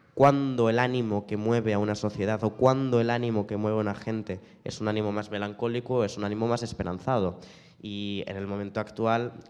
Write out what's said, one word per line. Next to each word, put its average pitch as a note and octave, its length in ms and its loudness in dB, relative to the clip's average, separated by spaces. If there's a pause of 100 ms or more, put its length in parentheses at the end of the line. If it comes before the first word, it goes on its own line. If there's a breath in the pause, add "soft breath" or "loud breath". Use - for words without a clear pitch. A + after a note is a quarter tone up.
(120)
cuándo C3+ 560 6
el A2+ 100 4
ánimo A#2 480 0
que G#2+ 120 -4
mueve A2 340 2
a G2+ 60 2
una G#2 160 2
sociedad G#2+ 500 -2
o G#2+ 120 0
cuándo C3 440 4
el A#2 80 2
ánimo A#2 380 0
que G#2+ 100 -6
mueve G#2+ 220 0
a - 20 2
una G2+ 140 0
gente G#2+ 460 -6 (240 loud breath)
es - 180 -8
un A2 60 -2
ánimo G#2+ 240 0
más G#2 180 -4
melancólico A#2 640 -4
o A#2+ 100 2
es G2 140 -4
un G#2 60 -4
ánimo G#2+ 220 -2
más A#2 160 0
esperanzado. F#2 800 -2 (400 loud breath)
Y G2+ 460 -6
en G2 100 -10
el G2 100 -6
momento G2+ 340 -6
actual, A2+ 540 -2 (160)